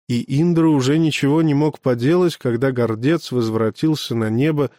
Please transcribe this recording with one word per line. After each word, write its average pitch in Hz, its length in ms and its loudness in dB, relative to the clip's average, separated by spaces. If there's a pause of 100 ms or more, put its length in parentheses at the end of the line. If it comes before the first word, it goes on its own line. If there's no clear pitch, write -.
И 135 320 -2
Индра 165 260 2
уже 143 300 2
ничего 156 440 0
не 156 120 2
мог 147 260 0
поделать, 147 560 0
когда 127 360 -2
гордец 120 600 -2
возвратился 113 840 -2
на 110 140 -2
небо 143 500 0